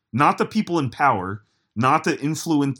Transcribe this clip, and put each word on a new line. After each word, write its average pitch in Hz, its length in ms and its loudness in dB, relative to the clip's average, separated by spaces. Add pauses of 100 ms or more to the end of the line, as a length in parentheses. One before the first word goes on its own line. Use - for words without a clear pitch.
(120)
not 151 260 2
the 220 80 0
people 180 340 -2
in 135 100 -2
power, 104 540 0 (320)
not 135 280 2
the 156 140 0
influen-, 143 640 -2